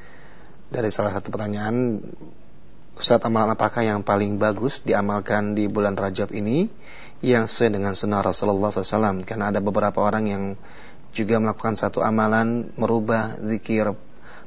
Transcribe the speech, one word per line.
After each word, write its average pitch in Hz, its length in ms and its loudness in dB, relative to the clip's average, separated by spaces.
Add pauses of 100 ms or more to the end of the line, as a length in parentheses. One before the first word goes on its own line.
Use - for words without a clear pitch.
(640)
Dari 120 280 -2
salah 101 240 0
satu 98 180 -6
pertanyaan, 107 640 -2 (920)
"Ustaz, - 300 4
amalan 110 320 2
apakah 113 280 2
yang 104 220 2
paling 104 320 2
bagus 107 460 0
diamalkan 104 720 2
di 104 100 2
bulan 101 320 2
Rajab 98 320 -2
ini 113 400 0 (540)
yang 120 260 6
sesuai 110 300 2
dengan 98 180 0
sunnah 104 240 2
Rasulullah 98 460 2
sallallahu 101 160 -2
alaihi 107 120 0
wasallam?" 107 200 4 (100)
Karena 107 240 -2
ada 101 100 2
beberapa 101 400 2
orang 104 300 2
yang 98 140 -2 (720)
juga 113 240 2
melakukan 110 400 0
satu - 240 0
amalan, 110 720 2
merubah 113 640 0
zikir 107 560 0 (520)